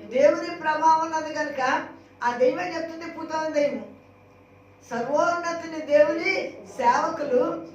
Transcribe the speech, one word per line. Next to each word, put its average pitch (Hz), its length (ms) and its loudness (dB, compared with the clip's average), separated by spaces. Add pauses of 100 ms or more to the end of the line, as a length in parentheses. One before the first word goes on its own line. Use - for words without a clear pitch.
దేవుని 311 520 2
ప్రభావం 320 560 2
ఉన్నది 311 220 -2
కనుక 277 540 -2 (360)
ఆ 240 140 0
దైవం 330 380 2
చెప్తుంది, 330 360 -8
పుతోని 320 420 -4
దైవం, 277 300 0 (1080)
"సర్వోన్నతుని 320 960 -2
దేవుని 330 720 2 (180)
సేవకులు, 262 1000 0